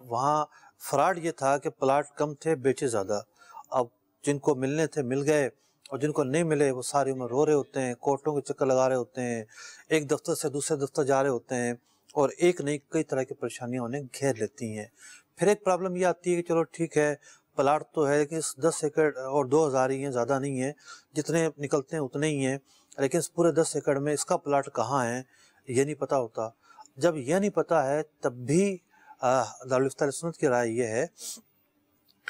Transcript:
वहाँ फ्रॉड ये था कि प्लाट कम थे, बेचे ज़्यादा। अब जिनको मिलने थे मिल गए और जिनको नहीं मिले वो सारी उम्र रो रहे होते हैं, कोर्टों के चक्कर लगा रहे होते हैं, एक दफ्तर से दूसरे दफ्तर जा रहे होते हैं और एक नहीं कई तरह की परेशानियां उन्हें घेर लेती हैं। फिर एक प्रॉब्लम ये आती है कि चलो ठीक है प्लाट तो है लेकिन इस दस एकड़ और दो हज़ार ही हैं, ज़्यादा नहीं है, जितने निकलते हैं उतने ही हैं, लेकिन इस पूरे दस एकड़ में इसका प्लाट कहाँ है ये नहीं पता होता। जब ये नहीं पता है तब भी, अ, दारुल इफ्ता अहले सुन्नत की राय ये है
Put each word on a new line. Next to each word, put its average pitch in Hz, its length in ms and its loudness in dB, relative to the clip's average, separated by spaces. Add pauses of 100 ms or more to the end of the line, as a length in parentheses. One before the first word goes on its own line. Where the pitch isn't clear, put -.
वहाँ 139 440 0 (420)
फ्रॉड 165 280 2
ये 160 140 -4
था 139 260 0
कि 156 100 -8
प्लाट 139 380 0 (120)
कम 151 160 -2
थे, 160 200 -2
बेचे 131 340 0
ज़्यादा। 104 360 -2 (480)
अब 127 180 0 (340)
जिनको 143 300 0
मिलने 139 320 0
थे 147 160 -4
मिल 131 200 -2
गए 143 280 2 (420)
और 135 60 -6
जिनको 147 260 0
नहीं 147 200 0
मिले 147 260 2
वो 127 120 -4
सारी 135 280 0
उम्र 127 160 -6
रो 131 180 0
रहे 156 100 4
होते 139 260 0
हैं, 123 160 -4
कोर्टों 143 380 -2
के 143 60 -2
चक्कर 139 260 -4
लगा 131 200 4
रहे 131 120 2
होते 123 220 -6
हैं, 120 260 -6 (460)
एक 156 160 2
दफ्तर 151 260 -2
से 147 160 -4
दूसरे 143 260 -2
दफ्तर 139 280 -2
जा 135 180 4
रहे 139 80 2
होते 123 240 -4
हैं 120 280 -4 (340)
और 139 160 2
एक 175 280 2
नहीं 147 180 -2 (140)
कई 160 100 2
तरह 131 220 -2
की 131 100 -10
परेशानियां 123 500 -6
उन्हें 131 220 -6
घेर 131 300 -2
लेती 110 380 -6
हैं। 104 180 -12 (460)
फिर 175 100 4
एक 208 160 2
प्रॉब्लम 180 320 0
ये 180 80 0
आती 175 260 0
है 175 120 0
कि 170 60 -8
चलो 165 140 2
ठीक 160 340 -6
है 147 180 4 (420)
प्लाट 147 260 2 (120)
तो 156 100 2
है 143 140 4
लेकिन 151 200 -2
इस - 220 -4
दस 156 240 0
एकड़ 151 300 2
और 131 340 -2
दो 151 180 4
हज़ार 131 240 2
ही 135 120 -4
हैं, 143 80 -4
ज़्यादा 139 280 0
नहीं 135 200 -4
है, 135 160 -2 (400)
जितने 156 340 0 (120)
निकलते 143 360 -2
हैं 151 60 -2
उतने 143 240 -2
ही 143 160 -2
हैं, 135 180 -2 (400)
लेकिन 139 180 0
इस 151 100 -2
पूरे 170 240 2
दस 156 240 0
एकड़ 139 220 0
में 147 140 -2
इसका 160 240 0
प्लाट 143 320 0
कहाँ 127 360 0
है 123 200 -2 (460)
ये 127 140 2
नहीं 147 100 -4
पता 139 220 -2
होता। 113 400 -4 (420)
जब 160 180 2
ये 147 240 0
नहीं 202 100 0
पता 160 320 2
है 143 200 0 (200)
तब 135 100 0
भी, 165 480 0 (420)
अ, 123 440 0
दारुल 131 200 2
इफ्ता 143 180 -2
अहले 139 80 0
सुन्नत 170 240 -8
की 156 100 0
राय 120 240 2
ये 117 160 0
है 117 240 -2 (1200)